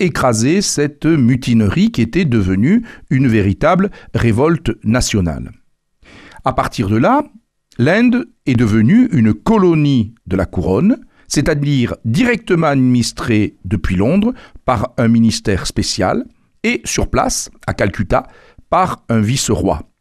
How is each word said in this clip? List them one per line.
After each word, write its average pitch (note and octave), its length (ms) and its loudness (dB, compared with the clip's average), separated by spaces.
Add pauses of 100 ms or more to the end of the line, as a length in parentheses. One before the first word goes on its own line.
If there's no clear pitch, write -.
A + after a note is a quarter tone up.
écraser C#3 600 0
cette D3 460 -4
mutinerie B2 840 2
qui B2 120 -2
était D#3+ 240 0
devenue A#2 560 2 (260)
une C3+ 180 2
véritable C3 640 2 (220)
révolte B2 600 0 (120)
nationale. F#2+ 680 -2 (920)
À C3 80 -2
partir A2+ 380 -4
de G#2+ 60 0
là, A#3 280 2 (540)
l'Inde A3+ 500 2 (160)
est - 80 0
devenue A#2 600 4
une A2 200 4
colonie D3+ 800 2 (140)
de F#2 100 -4
la F#2+ 80 0
couronne, G2 540 0 (280)
c'est-à-dire C#3+ 760 -2
directement F3 640 0
administrée B2 960 0
depuis F#2 320 -2
Londres G3 380 0 (320)
par A#2 320 -2
un A#2+ 100 2
ministère A2+ 580 0
spécial - 600 -4 (360)
et A3+ 220 -2
sur - 240 -4
place, - 420 -4 (160)
à A2 60 -4
Calcutta, A2+ 520 -2 (440)
par E3+ 400 -2
un A2+ 120 0
vice-roi. G2 680 -2 (120)